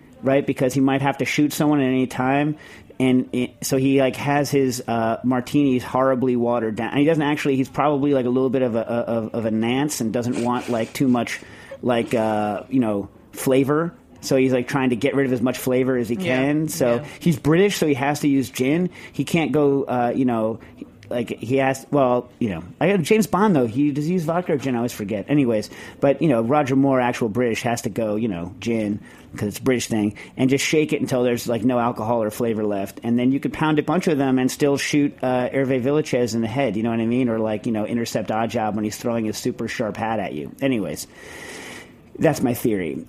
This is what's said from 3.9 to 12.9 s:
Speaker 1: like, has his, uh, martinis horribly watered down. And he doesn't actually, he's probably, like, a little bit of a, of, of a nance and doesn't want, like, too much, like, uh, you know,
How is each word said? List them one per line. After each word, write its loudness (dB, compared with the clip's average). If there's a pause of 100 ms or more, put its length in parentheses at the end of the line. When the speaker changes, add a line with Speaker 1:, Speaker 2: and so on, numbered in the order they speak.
Speaker 1:
like, 2
has 0
his, 0
uh, 0
martinis 2
horribly 2
watered 0
down. -4
And -2
he 6
doesn't 4
actually, 0
he's 0
probably, 2
like, 2
a 0
little 2
bit 2
of 0
a, 0
of, -2
of -2
a 0
nance 0
and -2
doesn't -2
want, -2
like, -2
too 0
much, 0 (420)
like, 0
uh, 0
you 0
know, 0 (240)